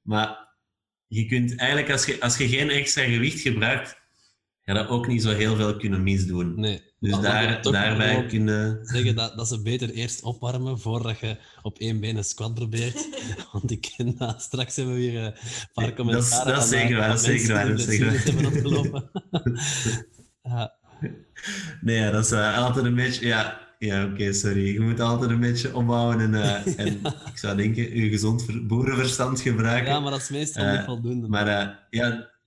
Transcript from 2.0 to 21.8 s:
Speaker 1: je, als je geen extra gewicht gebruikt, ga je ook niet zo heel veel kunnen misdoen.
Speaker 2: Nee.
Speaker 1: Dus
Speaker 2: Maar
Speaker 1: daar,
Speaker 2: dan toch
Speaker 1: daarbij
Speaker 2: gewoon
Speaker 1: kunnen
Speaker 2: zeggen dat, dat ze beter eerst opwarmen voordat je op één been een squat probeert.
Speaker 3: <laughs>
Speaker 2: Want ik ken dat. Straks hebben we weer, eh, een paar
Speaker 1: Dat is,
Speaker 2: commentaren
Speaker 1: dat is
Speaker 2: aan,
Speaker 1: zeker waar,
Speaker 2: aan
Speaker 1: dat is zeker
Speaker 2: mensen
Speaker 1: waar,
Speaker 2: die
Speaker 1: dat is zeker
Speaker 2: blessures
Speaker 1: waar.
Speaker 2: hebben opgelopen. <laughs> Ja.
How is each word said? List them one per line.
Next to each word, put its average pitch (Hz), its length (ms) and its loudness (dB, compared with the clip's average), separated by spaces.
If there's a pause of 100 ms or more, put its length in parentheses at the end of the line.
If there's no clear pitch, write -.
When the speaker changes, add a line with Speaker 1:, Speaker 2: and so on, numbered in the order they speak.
Speaker 1:
je, - 160 -2
als 120 160 2
je 131 100 2
geen 135 220 2
extra 143 340 2
gewicht 123 360 2
gebruikt, 120 600 0 (600)
ga 98 120 -2
je 107 140 2
ook 120 200 0
niet 120 140 2
zo 110 80 2
heel 107 260 2
veel 107 220 0
kunnen 98 260 0
misdoen. 90 560 0
Speaker 2:
Nee. 107 400 -4
Speaker 1:
Dus 101 120 0
Speaker 2:
Maar 98 100 2
Speaker 1:
daar, 107 320 2
Speaker 2:
dan 117 80 -4
toch 135 120 2
Speaker 1:
daarbij 107 400 2
Speaker 2:
gewoon 123 140 0
Speaker 1:
kunnen 110 580 0
Speaker 2:
zeggen 113 300 2
dat, 113 220 -4
dat 117 100 -4
ze 113 140 -4
beter 120 280 -2
eerst 117 320 -6
opwarmen 123 580 -4
voordat 113 400 -4
je 110 180 -6 (240)
op - 160 -8
één 113 220 -2
been 110 180 -4
een 104 60 -2
squat 110 300 -6
probeert. 117 540 -4 (200)
Speaker 3:
<laughs> - 260 -10
Speaker 2:
Want 110 180 -2
ik - 260 -6
ken 120 200 -2
dat. 113 240 -6
Straks - 340 -6
hebben 127 200 -2
we 123 60 -2
weer, 120 180 -2
eh, 113 60 -4
een 110 80 -6 (400)
paar 113 120 -2
Speaker 1:
Dat - 40 -2
is, 113 60 -8
Speaker 2:
commentaren 120 580 2
Speaker 1:
dat 139 40 2
is 143 60 2
Speaker 2:
aan, 127 160 4
Speaker 1:
zeker 120 180 4
waar, 107 120 4
Speaker 2:
aan 113 60 4
Speaker 1:
dat 113 40 2
is - 60 2
zeker 113 300 4
Speaker 2:
mensen - 0 -
Speaker 1:
waar, 104 100 4
Speaker 2:
die 107 100 2
Speaker 1:
dat - 120 0
is 110 80 2
zeker 110 120 4
Speaker 2:
blessures - 360 2
Speaker 1:
waar. 131 80 2
Speaker 2:
hebben 143 400 2
opgelopen. 135 180 -8 (540)
<laughs> 120 480 -4 (320)
Ja. 120 300 -6 (1080)